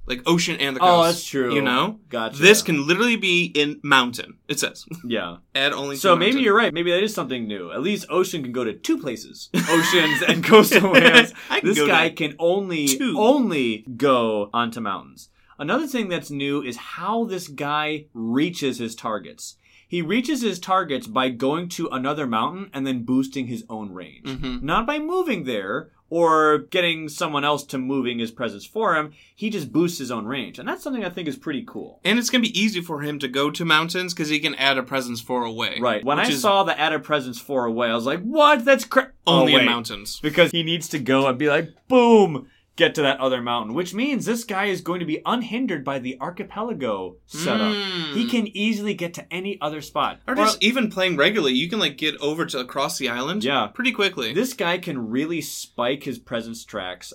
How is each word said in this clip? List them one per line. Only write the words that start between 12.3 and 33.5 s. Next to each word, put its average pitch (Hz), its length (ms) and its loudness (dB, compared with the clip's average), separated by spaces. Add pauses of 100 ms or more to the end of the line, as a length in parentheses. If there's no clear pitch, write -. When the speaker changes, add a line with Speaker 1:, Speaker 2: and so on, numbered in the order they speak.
Speaker 2:
only, 170 500 0
Speaker 1:
two. 233 300 0
Speaker 2:
only 180 680 2 (100)
go 117 560 2
onto 117 300 -4
mountains. 76 480 -10 (280)
Another 208 280 -2
thing 226 240 -4
that's 160 200 -6
new 143 320 -4
is 120 140 -8
how 208 480 -4
this 185 240 -8
guy 151 640 -4
reaches 131 640 -2
his 117 180 -8
targets. 101 640 -10 (320)
He 175 140 -4
reaches 247 400 -2
his 196 160 -2
targets 175 480 -2
by 127 240 0
going 139 400 -2
to 170 180 -6
another 139 380 -4
mountain 139 480 -2
and 135 120 -4
then 127 180 -4
boosting 131 420 -2
his 117 240 -8
own 107 220 -10
range. 80 340 -16
Speaker 1:
Mm-hmm. 131 400 -6
Speaker 2:
Not 190 200 0
by 294 120 -2
moving 311 460 -2
there 113 480 -6 (180)
or 156 480 4 (120)
getting 170 360 0
someone 147 380 -2
else 147 200 0
to - 120 -10
moving 131 420 -2
his 113 120 -4
presence 104 340 -8
for 208 320 0
him. 151 160 -4 (220)
He 214 160 -4
just 156 220 -6
boosts 175 260 0
his 123 120 -6
own 113 140 -4
range. 113 340 -8
And 127 80 -12
that's 339 160 -8
something 254 220 -6
I 180 60 -6
think 175 180 -8
is 131 80 -8
pretty 135 300 -8
cool. - 360 -14
Speaker 1:
And 208 160 2
it's 240 120 -2
gonna 254 120 2
be 196 160 -2
easy 208 220 0
for 165 200 -6
him 147 180 -6
to 139 100 -4
go 139 220 0